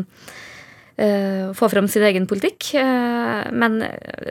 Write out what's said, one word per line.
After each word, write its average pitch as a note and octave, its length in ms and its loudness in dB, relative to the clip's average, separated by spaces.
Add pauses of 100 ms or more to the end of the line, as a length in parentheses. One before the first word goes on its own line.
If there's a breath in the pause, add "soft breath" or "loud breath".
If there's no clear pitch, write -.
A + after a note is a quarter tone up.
(960 loud breath)
eh, G3 560 0
få A3 180 2
fram G3+ 180 4
sin G#3 140 2
egen F#3+ 240 4
politikk, G#3 480 -2
eh, A#3+ 800 0
men A3+ 260 2 (520)